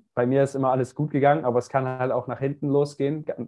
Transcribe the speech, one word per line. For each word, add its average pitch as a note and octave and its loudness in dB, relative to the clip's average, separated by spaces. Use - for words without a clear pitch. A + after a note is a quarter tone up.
bei B2 2
mir C3+ 4
ist C3+ -2
immer C3 0
alles C3 -2
gut D3 -4
gegangen, C#3+ 2
aber B2 2
es A#2+ -4
kann C3 -2
halt C3 -2
auch B2 -2
nach A#2+ -8
hinten C#3 -4
losgehen, C#3+ 0
ga-, A#2+ -8